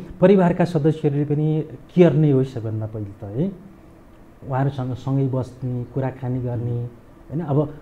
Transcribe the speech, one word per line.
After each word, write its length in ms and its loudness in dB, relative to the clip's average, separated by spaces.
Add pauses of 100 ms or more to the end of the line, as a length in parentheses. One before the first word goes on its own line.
(220)
परिवारका 440 6
सदस्यहरूले 600 0
पनि 360 0 (340)
केयर 180 8
नै 180 4
हो 120 4
सबभन्दा 420 -6
पहिले 240 -8
त, 140 -16
है? 280 -4 (1000)
उहाँहरूसँग 440 -2
सँगै 340 -2
बस्ने, 560 -6
कुराकानी 580 -6
गर्ने, 420 -4
होइन? 580 -12
अब 400 -2